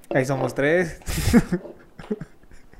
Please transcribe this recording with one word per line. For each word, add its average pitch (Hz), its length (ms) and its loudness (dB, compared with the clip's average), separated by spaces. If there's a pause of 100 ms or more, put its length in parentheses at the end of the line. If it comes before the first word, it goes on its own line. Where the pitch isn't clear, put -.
(160)
Ahí 135 100 4
somos 131 300 -2
tres. 160 480 0
<laughs> - 60 -6 (1700)